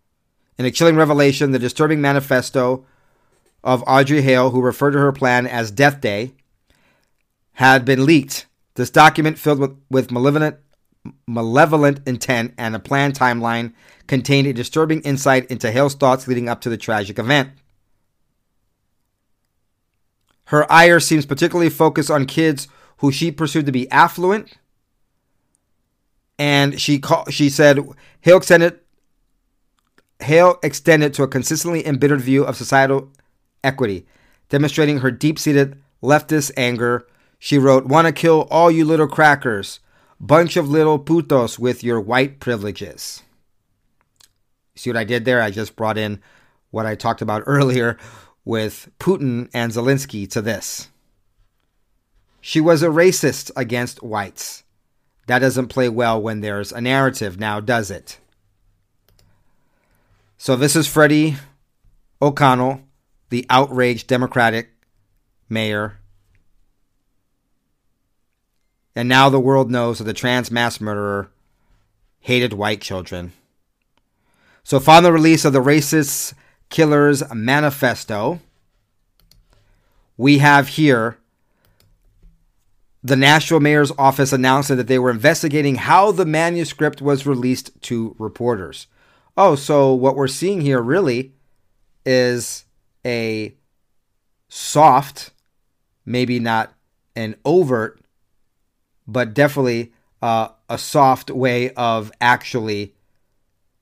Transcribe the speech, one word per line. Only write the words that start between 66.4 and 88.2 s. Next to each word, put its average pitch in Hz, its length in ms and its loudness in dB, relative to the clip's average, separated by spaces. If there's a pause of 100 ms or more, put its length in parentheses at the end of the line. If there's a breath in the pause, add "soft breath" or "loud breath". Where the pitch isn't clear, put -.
And 120 100 -4
now 131 220 6
the 135 100 2
world 131 320 2
knows 120 280 -2
that 110 60 -12
the 107 100 -6
trans 123 360 -4
mass 117 300 -2
murderer 101 500 -6 (920)
hated 123 340 -2
white 104 260 -4
children. 87 540 -12 (1300)
So 135 160 -2
following 160 240 8
the 175 80 6
release 160 320 4
of 147 80 2
the 135 80 2
racist 147 720 0 (380 soft breath)
killer's 147 520 2 (120)
manifesto, 131 1080 -2 (1800)
we 139 220 4
have 143 300 4
here 120 500 0 (1800)
the 127 140 0
Nashville 151 440 4
mayor's 147 380 2
office 135 340 2
announcing 135 440 0
that 123 100 -2
they 127 120 2
were 127 120 0
investigating 139 640 0
how 175 360 2
the 175 140 -2
manuscript 156 720 -2
was 139 260 -2
released 127 440 -2 (120)
to 113 360 -6
reporters. 107 680 -6 (500)